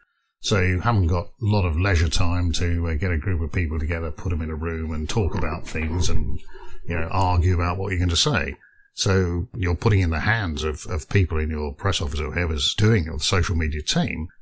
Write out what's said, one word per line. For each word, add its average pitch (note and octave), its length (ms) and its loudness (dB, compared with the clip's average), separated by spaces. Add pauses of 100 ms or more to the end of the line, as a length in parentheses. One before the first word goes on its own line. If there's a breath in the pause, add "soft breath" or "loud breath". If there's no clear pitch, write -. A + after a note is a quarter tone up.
(400)
So G2+ 200 0
you F2+ 200 2
haven't G2+ 260 2
got F2 200 0
a - 40 -14 (100)
lot G#2 240 2
of D#2+ 140 0
leisure F2 300 4
time F2 440 2
to, E2+ 360 0
uh, E2 60 -2
get F2+ 160 0
a E2 80 0
group D#2+ 220 -2
of D#2 120 -4
people D#2 260 -2
together, E2 320 -2
put - 220 -6
'em D#2+ 100 -2
in D#2+ 80 -6
a D#2 40 -6
room D#2+ 380 -6
and D#2 160 -4
talk - 260 0
about D#2 320 -2
things D#2+ 420 0
and, - 320 6 (480 loud breath)
you F2 60 -2
know, E2 160 -2
argue F2+ 440 2
about F2 240 0
what G2 120 -4
you're F2+ 80 -2
going F2+ 100 2
to F2 80 0
say. D2 400 0 (360 soft breath)
So F2 600 0
you're F2 200 0
putting G2+ 260 2
in F2 80 0
the D#2 120 -2
hands F#2 440 -2
of, D2+ 220 -6
of E2 240 -6
people E2+ 280 2
in D#2 120 -2
your D2+ 240 -4
press - 260 -2
office C#2+ 180 -2
or C#2+ 140 -4
whoever's D#2 420 -2
doing G#2 300 4
your D#2 140 -6
social F2 360 0
media D2+ 280 -2
team, - 460 -2 (140)